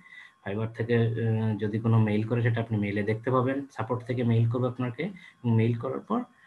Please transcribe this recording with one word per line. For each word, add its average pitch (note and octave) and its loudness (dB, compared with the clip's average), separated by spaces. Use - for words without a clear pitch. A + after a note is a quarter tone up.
Fiverr G#2 -4
থেকে, A#2 -2
আহ, A2+ 0
যদি G#2+ -2
কোনো A2+ 4
mail G#2+ 2
করে A#2+ 0
সেটা A#2 2
আপনি A2+ -2
মেইলে G2+ -2
দেখতে A2 -2
পাবেন, C3 0
Support A#2 -6
থেকে B2 -2
mail A#2 4
করবে B2+ 0
আপনাকে, B2 -6
এবং B2 -4
Mail A#2 2
করার C3+ -6
পর, B3 -2